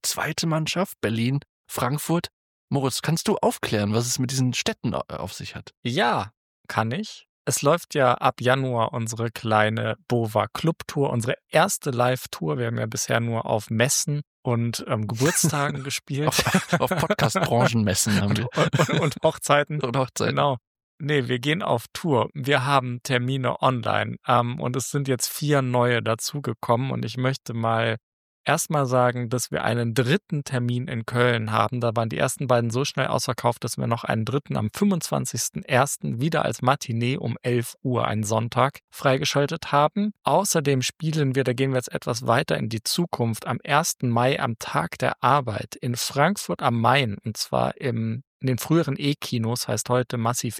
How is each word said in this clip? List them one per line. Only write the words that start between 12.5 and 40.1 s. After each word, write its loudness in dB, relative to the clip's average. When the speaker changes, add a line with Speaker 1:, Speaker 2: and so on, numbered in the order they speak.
Speaker 2:
Wir -2
haben -2
ja -2
bisher -2
nur -2
auf 0
Messen 2
und, 0
ähm, 0
Geburtstagen 0
Speaker 1:
<laughs> -10
Speaker 2:
gespielt. -4
Speaker 1:
Auf, 2
auf 2
Podcast-Branchenmessen 2
haben 2
Speaker 2:
Und, 2
Speaker 1:
wir. -2
Speaker 2:
und, 2
und, 0
und 0
Hochzeiten. 2
Speaker 1:
Und -2
Hochzeiten. 0
Speaker 2:
Genau. 2
Nee, 0
wir 0
gehen -2
auf 0
Tour. 0
Wir 0
haben 0
Termine -2
online, 0
ähm, 2
und -4
es -4
sind -2
jetzt 0
vier 0
neue 2
dazugekommen. -2
Und -4
ich -8
möchte -2
mal 0
erst 0
mal 2
sagen, 2
dass -2
wir -2
einen 0
dritten 0
Termin -2
in -6
Köln 2
haben. 0
Da 0
waren 0
die -4
ersten -2
beiden 4
so 0
schnell -2
ausverkauft, -2
dass -4
wir -2
noch -2
einen 0
dritten -2
am 0
fünfundzwanzigsten -2
ersten 0
wieder 0
als -4
Matinee 0
um -4
elf -2
Uhr, 0
einen 0
Sonntag, 0
freigeschaltet 0
haben. 2